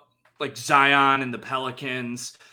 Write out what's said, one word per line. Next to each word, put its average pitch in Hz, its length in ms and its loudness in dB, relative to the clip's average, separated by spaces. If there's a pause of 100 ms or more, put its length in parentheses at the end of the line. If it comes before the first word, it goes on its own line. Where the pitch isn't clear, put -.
(400)
like 139 160 -8
Zion 139 680 4
and 127 100 -6
the 110 60 -10
Pelicans. 131 960 -8 (160)